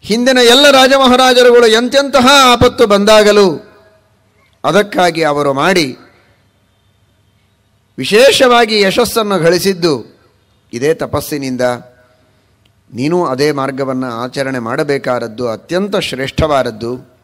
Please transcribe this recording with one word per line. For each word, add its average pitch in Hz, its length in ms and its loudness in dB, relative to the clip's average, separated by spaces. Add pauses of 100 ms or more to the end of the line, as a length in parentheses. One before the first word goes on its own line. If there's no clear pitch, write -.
ಹಿಂದಿನ 247 360 0
ಎಲ್ಲ 254 340 4
ರಾಜಮಹಾರಾಜರುಗಳು 254 960 4
ಎಂತೆಂತಹ 247 600 0 (240)
ಆಪತ್ತು 240 360 2
ಬಂದಾಗಲೂ 208 880 2 (920)
ಅದಕ್ಕಾಗಿ 170 580 0
ಅವರು 143 300 -2
ಮಾಡಿ 147 440 -2 (2000)
ವಿಶೇಷವಾಗಿ 233 840 2
ಯಶಸ್ಸನ್ನು 202 580 -2
ಗಳಿಸಿದ್ದು 170 800 -2 (540)
ಇದೇ 135 200 -2
ತಪಸ್ಸಿನಿಂದ. 139 680 -6 (1300)
ನೀನು 160 320 -2
ಅದೇ 139 260 -2
ಮಾರ್ಗವನ್ನು 135 560 -6
ಆಚರಣೆ 127 520 -8
ಮಾಡಬೇಕಾದದ್ದು 123 880 -6
ಅತ್ಯಂತ 185 480 -6
ಶ್ರೇಷ್ಠವಾದದ್ದು. 127 1160 -6 (100)